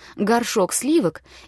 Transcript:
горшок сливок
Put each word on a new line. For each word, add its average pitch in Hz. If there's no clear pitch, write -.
горшок 220
сливок 247